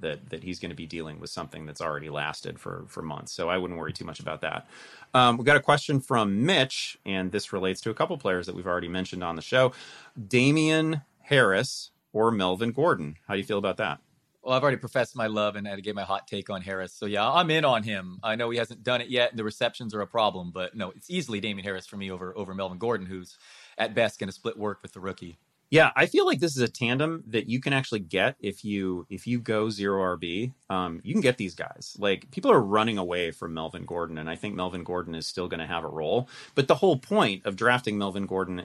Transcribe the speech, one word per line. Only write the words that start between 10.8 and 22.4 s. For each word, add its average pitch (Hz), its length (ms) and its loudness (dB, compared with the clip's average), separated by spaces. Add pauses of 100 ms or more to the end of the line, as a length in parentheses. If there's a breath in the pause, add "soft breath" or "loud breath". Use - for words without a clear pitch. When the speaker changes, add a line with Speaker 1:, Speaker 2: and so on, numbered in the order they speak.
Speaker 1:
Harris 120 720 4 (200)
or 110 200 4
Melvin 98 400 2
Gordon? 107 460 0 (100)
How 101 80 -2
do 98 40 0
you 98 60 -4
feel 101 140 0
about 98 180 0
that? 85 240 -2 (420)
Speaker 2:
Well, 127 120 0
I've 131 60 2
already 135 160 2
professed - 380 -2
my 117 120 0
love 104 300 0
and 101 100 -6
I 98 120 -6
gave 101 160 -6
my 98 80 -4
hot 98 220 -4
take 101 240 -8
on 95 120 -6
Harris. 92 320 -6
So, - 120 -8
yeah, 104 240 2
I'm 165 220 4
in 156 140 4
on 117 180 4
him. 95 400 -6
I 110 120 0
know 117 140 -2
he 120 80 -2
hasn't 117 260 -4
done 123 180 2
it 117 80 -8
yet, 123 220 2
and 117 80 -8
the 110 40 -2
receptions 113 500 -4
are 107 80 -4
a 98 60 -4
problem, 95 440 0
but 90 240 -8
no, 95 160 -6
it's - 180 -20
easily 143 300 -4
Damien 98 260 -6
Harris 95 200 -6
for 107 120 -14
me 95 140 -6
over, 90 260 -8
over 92 160 -6